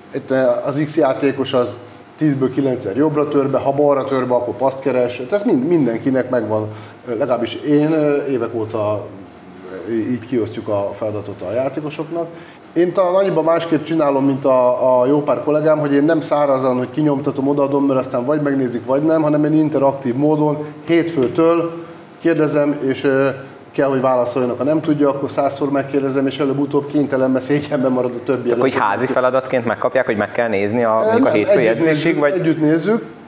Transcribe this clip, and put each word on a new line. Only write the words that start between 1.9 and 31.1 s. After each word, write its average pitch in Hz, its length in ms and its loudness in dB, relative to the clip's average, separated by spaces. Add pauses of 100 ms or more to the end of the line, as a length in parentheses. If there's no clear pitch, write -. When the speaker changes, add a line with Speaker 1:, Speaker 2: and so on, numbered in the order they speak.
Speaker 1:
tízből 135 360 2
kilencszer 123 440 -2
jobbra 147 320 2
tör 135 200 0
be, 131 100 0
ha 123 140 0
balra 139 320 2
tör 131 220 -2
be, 123 80 0
akkor 120 220 -2
paszt 131 240 -2
keres. 127 380 -2
Hát 127 140 -8
ez 202 100 0
mind, 147 240 2
mindenkinek 131 640 0
megvan. 107 380 -2 (400)
Ö, 117 80 -4
legalábbis 117 380 -2
én, 147 380 2
ö, 147 320 0
évek 120 300 -2
óta, 107 500 -4 (840)
ö, 113 40 -4
így 113 340 -4
kiosztjuk 107 420 -4
a 101 240 -2
feladatot 101 500 -8
a 92 100 -6
játékosoknak. 151 760 -4 (460)
Én 170 200 0
talán 180 220 2
annyiban 185 300 2
másképp 160 380 0
csinálom, 147 420 0
mint 135 200 0
a, 127 560 4
a 123 60 4
jó 147 160 2
pár 123 200 0
kollégám, 151 360 2
hogy 147 160 0
én 143 100 4
nem 160 160 4
szárazan, 139 560 2
hogy 127 140 -4
kinyomtatom, 139 580 0
odaadom, 143 360 2
mert 135 160 2
aztán 123 240 -4
vagy 151 160 0
megnézik, 131 440 -2
vagy 135 180 0
nem, 160 200 2
hanem 151 220 2
én 151 80 2
interaktív 139 600 2
módon 151 440 2 (280)
hétfőtől 165 840 2 (480)
kérdezem, 147 580 0 (100)
és, 131 160 -2
ö, 135 240 2 (440)
kell, 139 160 0
hogy 135 120 0
válaszoljanak. 123 580 0
Ha 127 60 -2
nem 156 160 0
tudja, 147 280 2
akkor 135 220 -2
százszor 139 400 -2
megkérdezem, 139 560 -2
és 135 120 -4
előbb-utóbb 143 480 -2
kénytelenben, 131 540 0
szégyenben 143 520 0
marad 123 220 -2
a 117 100 -8
többi 123 240 -2
Speaker 2:
Csak 120 100 2
Speaker 1:
előtt. 127 140 2
Speaker 2:
hogy 131 100 0
házi 107 240 0
feladatként 127 580 0
megkapják, 123 420 0
hogy 117 100 0
meg 101 160 -2
kell 120 160 0
nézni 107 360 0
a, 110 160 2
Speaker 1:
Ö, 110 40 0
Speaker 2:
mondjuk - 220 2